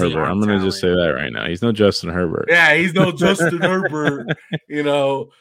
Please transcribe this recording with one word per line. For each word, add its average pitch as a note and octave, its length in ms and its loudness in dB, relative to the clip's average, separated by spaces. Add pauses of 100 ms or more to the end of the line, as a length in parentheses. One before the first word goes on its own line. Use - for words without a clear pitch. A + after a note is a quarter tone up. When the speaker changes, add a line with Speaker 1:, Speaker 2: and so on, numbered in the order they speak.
(120)
Speaker 1:
Herbert. D#2 80 -2
Speaker 2:
arm D2+ 120 -2
Speaker 1:
I'm G2 80 0
gonna G#2 240 2
just F#2 180 -2
Speaker 2:
talent. F2+ 180 2
Speaker 1:
say F2 40 2
that D#2 120 0
right C2+ 180 -6
now. G#1+ 140 -6
He's F2 160 -6
no A#2 80 2
Justin G2+ 400 2
Herbert. F2 360 -2
Speaker 2:
Yeah, D#3+ 280 4
he's E3 180 0
no F3+ 180 2
Justin E3+ 460 0
Speaker 1:
<laughs> F3 40 -4
Speaker 2:
Herbert, D#3+ 640 -2 (420)
you D3 140 -4
know. C#3 460 -2 (120)